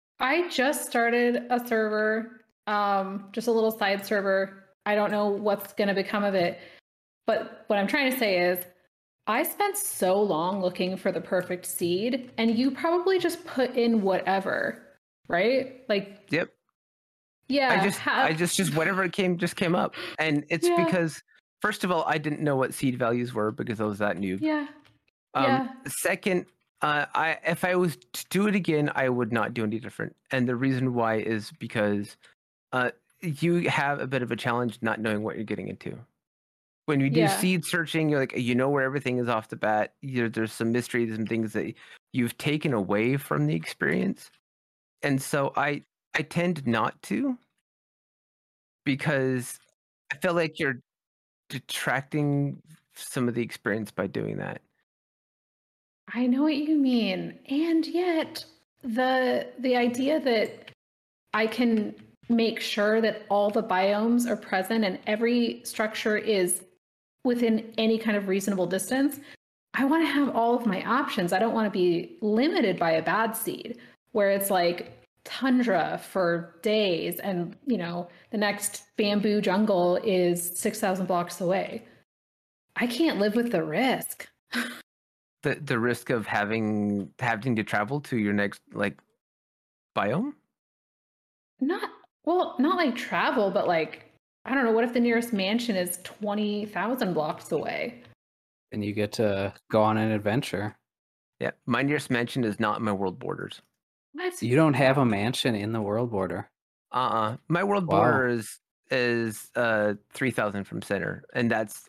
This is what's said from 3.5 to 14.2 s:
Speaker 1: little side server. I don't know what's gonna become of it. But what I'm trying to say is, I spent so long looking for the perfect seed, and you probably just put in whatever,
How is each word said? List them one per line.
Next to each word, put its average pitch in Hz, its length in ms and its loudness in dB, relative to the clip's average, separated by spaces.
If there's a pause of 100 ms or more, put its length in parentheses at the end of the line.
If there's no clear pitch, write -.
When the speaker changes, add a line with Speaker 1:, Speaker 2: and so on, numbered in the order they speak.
Speaker 1:
little 220 200 2
side 202 340 -2
server. 190 600 0 (200)
I 208 100 2
don't 208 160 2
know 208 160 0
what's 208 460 -2
gonna 202 200 0
become 196 300 -2
of 196 120 0
it. 175 240 0 (680)
But - 400 -2
what 208 120 2
I'm 196 80 0
trying 269 240 0
to 262 60 -2
say 196 220 2
is, 180 260 2 (640)
I 233 160 0
spent 392 340 -2
so - 420 0
long 185 420 0
looking 185 360 -2
for 190 140 -2
the 170 100 -4
perfect 180 460 -4
seed, 202 720 -2
and 226 180 2
you 269 140 2
probably 349 480 0
just 349 260 -2
put 254 300 -2
in 233 260 4
whatever, 190 840 0 (440)